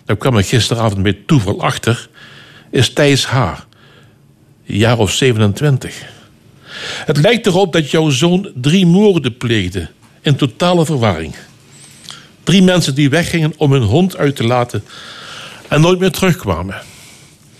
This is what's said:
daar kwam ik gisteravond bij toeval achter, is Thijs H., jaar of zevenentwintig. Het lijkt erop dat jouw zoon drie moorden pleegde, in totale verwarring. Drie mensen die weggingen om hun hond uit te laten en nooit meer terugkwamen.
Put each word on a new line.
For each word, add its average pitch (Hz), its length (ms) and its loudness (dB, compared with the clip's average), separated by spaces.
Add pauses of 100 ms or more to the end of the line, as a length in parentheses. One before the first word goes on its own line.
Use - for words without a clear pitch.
daar 110 120 -2
kwam 123 220 0
ik 95 80 2
gisteravond 113 560 0
bij 98 240 0
toeval 101 360 0
achter, - 460 -4 (600)
is - 220 0
Thijs 143 340 2
H., 117 260 -2 (1120)
jaar 110 360 0
of 104 140 0
zevenentwintig. 123 880 0 (1000)
Het 151 120 0
lijkt 208 300 2
erop 185 260 2
dat 160 180 0
jouw 160 200 2
zoon 175 440 0
drie 156 320 2
moorden 170 500 2
pleegde, 95 520 -4 (320)
in 143 160 0
totale 170 480 0
verwarring. 110 500 -2 (1080)
Drie 185 200 4
mensen 180 320 2
die 143 160 2
weggingen 165 460 0
om 143 160 2
hun 135 100 2
hond 156 340 2
uit 143 200 -2
te 120 80 -4
laten 120 400 -2 (840)
en 147 120 0
nooit 180 180 4
meer 185 120 0
terugkwamen. 98 680 -4 (800)